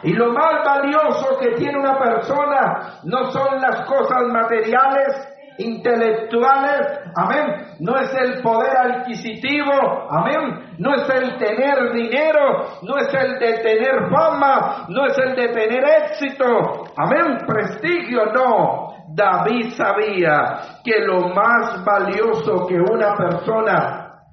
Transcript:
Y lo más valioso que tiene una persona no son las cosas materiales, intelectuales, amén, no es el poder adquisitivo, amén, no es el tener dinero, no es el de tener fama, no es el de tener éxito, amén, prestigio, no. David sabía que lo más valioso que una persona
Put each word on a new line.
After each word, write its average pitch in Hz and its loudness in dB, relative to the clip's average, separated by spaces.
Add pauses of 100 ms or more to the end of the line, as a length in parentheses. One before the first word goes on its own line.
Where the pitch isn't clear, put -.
Y 160 0
lo 240 2
más 302 2
valioso 277 0
que 247 2
tiene 277 -2
una 269 0
persona 262 -2
no 247 -4
son 269 -2
las 254 -2
cosas 254 0
materiales, 240 0 (300)
intelectuales, 233 0 (340)
amén, - -2
no 220 -2
es - -2
el 247 0
poder 240 2
adquisitivo, 247 0
amén, 214 -2
no 262 0
es 240 -2
el 254 -2
tener 247 0
dinero, 269 2 (160)
no 254 -4
es 277 -2
el 262 0
de 226 0
tener 226 2
fama, 277 2
no 254 0
es 269 0
el 254 0
de 247 0
tener 233 0 (200)
éxito, 269 0 (120)
amén, 262 2
prestigio, 233 -2
no. 240 2 (260)
David 190 0
sabía 196 0
que 220 2
lo 185 0
más 208 0
valioso 202 0
que 180 0
una 208 2
persona 190 -2 (200)